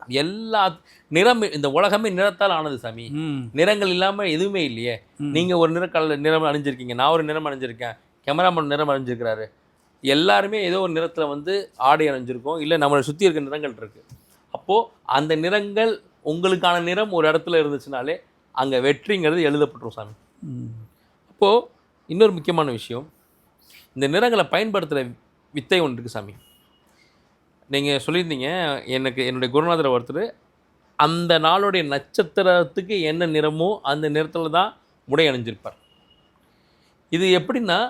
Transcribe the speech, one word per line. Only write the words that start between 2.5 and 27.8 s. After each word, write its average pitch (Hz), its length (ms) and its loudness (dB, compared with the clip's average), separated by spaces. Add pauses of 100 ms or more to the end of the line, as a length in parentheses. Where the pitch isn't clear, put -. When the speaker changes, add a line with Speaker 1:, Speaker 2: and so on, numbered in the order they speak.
Speaker 1:
ஆனது 151 220 -4
சாமி. 117 300 -12
Speaker 2:
ம். 147 300 -6 (140)
Speaker 1:
நிறங்கள் 196 360 2
இல்லாம 190 380 0
எதுவுமே 180 360 -2
இல்லையே. 117 320 -4 (220)
Speaker 2:
ம். 147 140 -6
Speaker 1:
நீங்க 175 260 2
ஒரு 165 140 4
நிற 175 160 -2
கலர் 156 320 -2
நிறம் 156 240 2
அணிஞ்சிருக்கீங்க, 135 520 -4
நான் 135 160 4
ஒரு 165 120 2
நிறம் 156 220 -4
அணிஞ்சிருக்கேன், 123 520 -8 (300)
கேமராமேன் 160 460 2
நிறம் 147 160 0
அணிஞ்சிருக்கிறாரு, 120 560 -4 (560)
எல்லாருமே 196 640 2
ஏதோ 180 160 0
ஒரு 180 140 -2
நிறத்துல 165 340 -4
வந்து 165 500 -6
ஆடை 151 320 4
அணிஞ்சிருக்கோம், 127 500 -6
இல்ல 156 180 0
நம்மளை 143 220 4
சுத்தி 147 260 0
இருக்க 156 160 4
நிறங்கள் 139 360 -8
இருக்கு. 110 260 -18 (480)
அப்போ - 240 -2 (280)
அந்த 151 320 0
நிறங்கள், 202 560 0 (340)
உங்களுக்கான 175 580 0
நிறம் 196 280 -2
ஒரு 165 200 2
இடத்துல 160 280 0
இருந்துச்சுனாலே 143 560 -4 (360)
அங்க 135 280 -2
வெற்றிங்கிறது 160 640 0
எழுதப்பட்டுரும் 143 540 0
சாமி. 107 160 -16 (260)
Speaker 2:
ம். 123 320 -12 (580)
Speaker 1:
அப்போ 202 200 2 (580)
இன்னொரு 202 240 4
முக்கியமான 160 400 0
விஷயம், 120 340 -10 (880)
இந்த 135 140 -2
நிறங்களை 202 380 4
பயன்படுத்துற 180 540 0 (540)
வித்தை 165 260 0
ஒன்று 147 140 0
இருக்கு 117 160 -10
சாமி. 104 240 -10 (1400)
நீங்க 143 200 0 (160)